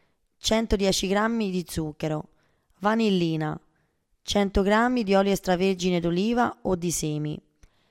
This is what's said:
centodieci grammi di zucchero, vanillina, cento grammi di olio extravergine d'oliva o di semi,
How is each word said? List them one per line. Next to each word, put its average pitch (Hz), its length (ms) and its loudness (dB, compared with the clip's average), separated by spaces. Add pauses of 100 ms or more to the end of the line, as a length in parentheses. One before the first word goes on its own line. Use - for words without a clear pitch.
(380)
centodieci 208 720 0
grammi 214 420 0
di 180 160 -4
zucchero, 156 640 -6 (520)
vanillina, 175 760 0 (640)
cento 202 420 0
grammi 233 400 2
di 196 120 2
olio 196 160 4
extravergine 180 720 0
d'oliva 202 600 0
o 185 120 0
di 170 160 -2
semi, 151 500 -6 (500)